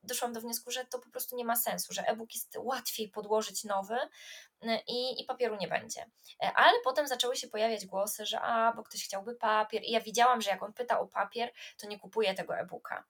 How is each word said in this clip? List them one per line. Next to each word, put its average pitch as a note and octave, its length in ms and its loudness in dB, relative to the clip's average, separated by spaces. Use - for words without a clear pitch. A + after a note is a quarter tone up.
doszłam A#3+ 300 -2
do A3+ 80 -6
wniosku, A#3 300 -6
że B3+ 140 -4
to B3+ 140 -6
po - 120 -12
prostu B3+ 260 -8
nie A#3+ 80 -2
ma A#3 120 2
sensu, F#3 360 -2
że F#3+ 100 -4
e-book A3+ 320 -2
jest - 240 -8
łatwiej A3+ 500 -4
podłożyć G#3+ 560 0
nowy, G3+ 320 0
y, A3+ 220 0
i, B3 360 -4
i - 20 -8
papieru A#3+ 320 -2
nie F#3 120 -2
będzie. - 320 -8
E, G3 120 0
ale E4+ 300 10
potem C#4+ 220 2
zaczęły B3 300 2
się B3 120 -6
pojawiać G#3+ 380 0
głosy, G3+ 400 -4
że G#3+ 140 -2
a, A3+ 320 4
bo A3+ 100 -8
ktoś - 220 -10
chciałby G3+ 300 -6
papier. G#3+ 500 2
I - 60 -4
ja A3+ 100 4
widziałam, A#3 400 6
że G3+ 100 0
jak F#3+ 120 0
on G3+ 100 -8
pyta A#3+ 280 0
o G3 60 0
papier, A3+ 460 -2
to G#3 60 -10
nie G#3 120 -8
kupuje F#3+ 360 0
tego E3+ 240 -4
e-booka. - 520 -8